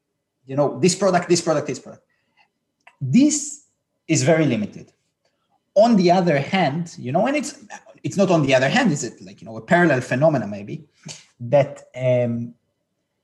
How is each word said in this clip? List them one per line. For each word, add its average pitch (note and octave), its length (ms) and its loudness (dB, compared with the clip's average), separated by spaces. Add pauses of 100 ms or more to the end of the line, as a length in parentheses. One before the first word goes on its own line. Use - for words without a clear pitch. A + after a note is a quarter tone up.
(460)
you C3+ 120 -12
know, C#3 220 -2
this F3+ 140 2
product, F3+ 360 0
this E3+ 120 2
product, D3+ 260 -2
this C3 120 -8
product. - 240 -20 (1000)
This A3+ 600 0 (460)
is C3+ 140 2
very D#3+ 220 4
limited. G#2+ 460 -6 (840)
On A3+ 220 6
the F3 160 4
other F3 280 2
hand, E3+ 600 -2
you B2+ 140 -8
know, F#3+ 140 0
and C#4 80 -2
it's, - 280 -8 (400)
it's C3+ 140 -6
not F#3+ 120 2
on D#3+ 160 2
the C3+ 80 2
other C3 160 2
hand, G#3+ 220 2
is C#3 140 -4
it, - 160 -14
like, F#2+ 200 -20
you E3+ 60 -20
know, A2+ 100 -14
a A2+ 40 -12
parallel E3+ 400 2
phenomena C3+ 460 0
maybe, G#2 380 -12 (540)
that, C3+ 440 0 (120)
um, B2 580 -2 (720)